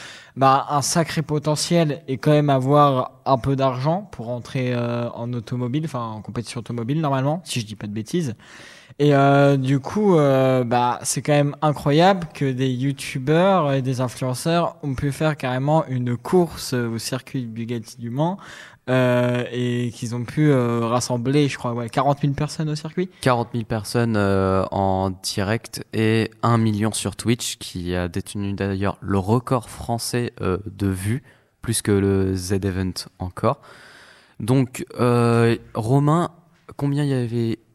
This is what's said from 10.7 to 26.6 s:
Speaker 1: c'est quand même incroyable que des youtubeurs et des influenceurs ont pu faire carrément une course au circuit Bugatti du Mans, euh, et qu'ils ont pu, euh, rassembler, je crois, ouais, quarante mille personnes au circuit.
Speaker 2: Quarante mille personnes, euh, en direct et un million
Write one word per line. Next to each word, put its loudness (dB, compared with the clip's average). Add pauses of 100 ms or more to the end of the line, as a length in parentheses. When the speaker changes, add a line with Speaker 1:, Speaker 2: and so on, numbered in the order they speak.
Speaker 1:
c'est -4
quand 0
même 2
incroyable 4
que 0
des 0
youtubeurs 0
et 0
des -2
influenceurs -2
ont -4
pu -2
faire 0
carrément 0
une -2
course 0
au -2
circuit -6
Bugatti -8
du -8
Mans, -2 (520)
euh, 2
et -2
qu'ils -8
ont -4
pu, 2
euh, 2
rassembler, 0
je -6
crois, -6
ouais, -6
quarante 0
mille 0
personnes -4
au -4
circuit. -6 (140)
Speaker 2:
Quarante 0
mille -4
personnes, 0
euh, 2
en 0
direct -6
et 2 (120)
un 4
million 2